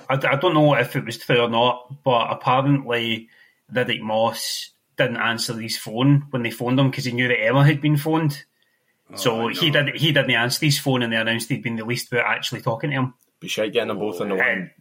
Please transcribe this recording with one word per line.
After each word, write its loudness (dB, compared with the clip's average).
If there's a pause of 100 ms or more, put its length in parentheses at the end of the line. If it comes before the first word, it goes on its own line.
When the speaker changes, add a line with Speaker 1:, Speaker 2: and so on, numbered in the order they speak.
Speaker 1:
I, 0
I 0
don't 2
know 6
if 0
it -2
was -10
true 2
or 2
not, 0
but 2
apparently 0 (440)
Riddick -2
Moss -2 (260)
didn't 0
answer -4
his -8
phone 2
when -4
they -2
phoned -2
him 4
'cause -6
he -6
knew 0
that 2
Emma 4
had 4
been 2
phoned. 0 (680)
Speaker 2:
Oh, -18
Speaker 1:
So -2
he 0
Speaker 2:
no. 2
Speaker 1:
did, -4
he 2
didn't 2
answer 0
his 4
phone 0
and 0
they 0
announced -2
he'd -4
been -6
released -6
without 0
actually -4
talking -4
to -2
him. -2 (240)
Speaker 3:
Be -16
shite -4
getting 0
them -4
both -4
on -4
the -2
Speaker 1:
Oh. 0
Speaker 3:
one, -2 (100)